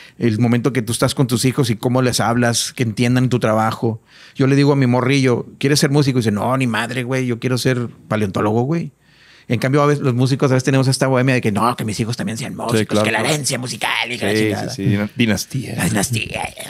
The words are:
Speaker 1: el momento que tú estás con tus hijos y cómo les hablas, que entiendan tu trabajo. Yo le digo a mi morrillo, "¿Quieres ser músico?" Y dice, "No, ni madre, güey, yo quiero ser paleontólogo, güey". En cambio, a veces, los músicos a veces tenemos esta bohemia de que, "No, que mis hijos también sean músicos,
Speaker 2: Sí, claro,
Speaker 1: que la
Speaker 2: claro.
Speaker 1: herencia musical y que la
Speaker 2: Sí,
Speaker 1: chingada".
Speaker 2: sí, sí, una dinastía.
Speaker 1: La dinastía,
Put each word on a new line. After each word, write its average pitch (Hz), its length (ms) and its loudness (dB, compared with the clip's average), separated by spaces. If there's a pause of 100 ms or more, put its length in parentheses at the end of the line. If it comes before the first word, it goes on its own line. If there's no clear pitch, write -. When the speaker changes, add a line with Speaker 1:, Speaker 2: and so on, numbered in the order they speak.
(180)
Speaker 1:
el 113 200 2
momento 120 340 2
que 135 100 0
tú 110 100 -6
estás 127 220 0
con 139 120 2
tus 117 180 0
hijos 127 260 2
y 107 60 0
cómo 127 260 0
les 123 180 0
hablas, 120 520 0
que - 100 -4
entiendan 123 460 2
tu 120 120 0
trabajo. 110 600 0 (340)
Yo 135 120 2
le 135 100 2
digo 143 160 4
a 143 40 2
mi 135 100 2
morrillo, 123 600 2 (120)
"¿Quieres 143 220 2
ser 147 100 2
músico?" 139 280 4
Y - 20 4
dice, 110 100 2
"No, 113 260 0
ni 131 100 0
madre, 117 380 -2
güey, 131 220 -2
yo 117 140 -2
quiero 127 180 0
ser 123 300 0 (200)
paleontólogo, 107 540 0
güey". 156 300 -4 (560)
En 120 100 0
cambio, 135 240 2
a 143 40 4
veces, 147 180 2
los 131 100 2
músicos 131 360 2
a 131 40 4
veces 131 100 2
tenemos 135 240 2
esta 135 200 0
bohemia 131 260 2
de 123 60 0
que, 113 120 0
"No, 107 240 0
que - 80 -8
mis 104 160 -6
hijos 117 160 -4
también 110 220 -6
sean 110 160 -10
músicos, 110 260 -2
Speaker 2:
Sí, 104 60 0
claro, 104 180 0
Speaker 1:
que 104 80 0
la 110 80 -2
Speaker 2:
claro. 143 140 0
Speaker 1:
herencia 139 240 -4
musical 120 540 -6
y 117 60 -8
que 110 80 -4
la 101 60 0
Speaker 2:
Sí, 107 60 0
Speaker 1:
chingada". 107 320 -2
Speaker 2:
sí, 98 180 -8
sí, 104 80 2
una 104 200 -2
dinastía. 113 600 -2
Speaker 1:
La - 100 -2
dinastía, - 600 -4 (220)